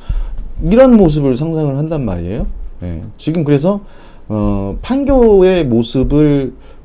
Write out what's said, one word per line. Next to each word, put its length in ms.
이런 320
모습을 400
상상을 400
한단 280
말이에요. 420
예, 200
지금 280
그래서, 360
어, 540
판교의 840
모습을 880